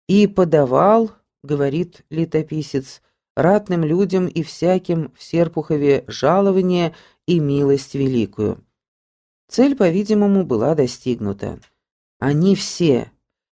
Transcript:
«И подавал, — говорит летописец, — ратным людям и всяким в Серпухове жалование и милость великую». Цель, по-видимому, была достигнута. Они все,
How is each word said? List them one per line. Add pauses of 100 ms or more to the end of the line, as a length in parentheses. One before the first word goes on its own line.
«И
подавал, — (320)
говорит
летописец, — (340)
ратным
людям
и
всяким
в
Серпухове
жалование (320)
и
милость
великую». (840)
Цель,
по-видимому,
была
достигнута. (600)
Они
все, (420)